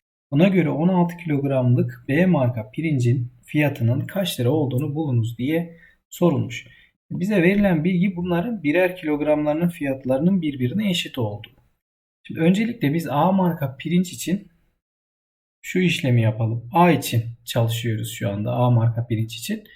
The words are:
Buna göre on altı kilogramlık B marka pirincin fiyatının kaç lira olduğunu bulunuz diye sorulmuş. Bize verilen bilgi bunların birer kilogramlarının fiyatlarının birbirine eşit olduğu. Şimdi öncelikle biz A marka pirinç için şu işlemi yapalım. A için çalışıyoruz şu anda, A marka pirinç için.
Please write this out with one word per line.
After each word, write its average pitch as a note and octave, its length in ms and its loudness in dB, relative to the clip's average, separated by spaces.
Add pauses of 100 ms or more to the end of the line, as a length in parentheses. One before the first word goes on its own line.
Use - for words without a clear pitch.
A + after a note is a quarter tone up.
(320)
Buna D#3+ 160 6
göre E3+ 220 2
on C#3+ 180 2
altı F3 280 2
kilogramlık C3+ 920 0
B D#3+ 180 4
marka B2+ 440 0
pirincin C3+ 640 0 (120)
fiyatının C#3 640 0
kaç - 340 -4
lira A#2+ 100 2
olduğunu C#3+ 440 0
bulunuz B2 440 -2
diye E3 400 -4 (320)
sorulmuş. C3+ 560 -2 (440)
Bize F3+ 320 0
verilen F#3 420 4
bilgi F#3 320 2
bunların F3 460 -2
birer F3 340 2
kilogramlarının D3+ 720 0
fiyatlarının D3 760 0
birbirine D3+ 480 -2
eşit - 280 -6
olduğu. G#2 300 -4 (800)
Şimdi - 140 -8
öncelikle F#3+ 540 0
biz E3 140 -4
A E3 240 2
marka F3 440 -2
pirinç - 360 -2
için D3+ 360 -6 (1120)
şu - 160 -4
işlemi C#3 440 2
yapalım. A2+ 500 -2
A F3 180 6
için A#2+ 320 0 (220)
çalışıyoruz A2+ 680 -2
şu G#2+ 180 -4
anda, G#2 220 -4
A B2 180 2
marka A#2 360 2
pirinç A2 300 -4
için. - 280 -6 (120)